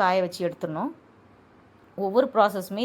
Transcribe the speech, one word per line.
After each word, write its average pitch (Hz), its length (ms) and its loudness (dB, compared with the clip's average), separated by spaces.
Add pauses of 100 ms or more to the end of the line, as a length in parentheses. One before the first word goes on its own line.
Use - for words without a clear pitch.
காய 185 240 4
வச்சு 175 200 -10
எடுத்துடணும். 170 460 -6 (1120)
ஒவ்வொரு 220 280 2
ப்ராசஸுமே 202 520 0